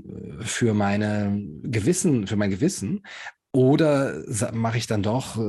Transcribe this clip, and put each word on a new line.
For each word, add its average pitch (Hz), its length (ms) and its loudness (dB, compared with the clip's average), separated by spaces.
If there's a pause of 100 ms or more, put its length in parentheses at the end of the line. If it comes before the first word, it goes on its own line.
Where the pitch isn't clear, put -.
(420)
äh, - 20 -6
für 117 300 0
meine 104 680 0 (220)
Gewissen, 131 640 0
für 110 80 -4
mein 101 160 2
Gewissen? 127 540 -2 (500)
Oder 135 680 4
sa-, 113 280 -4
mache 113 280 -2
ich 117 80 -4
dann 104 160 0
doch 117 340 -2 (120)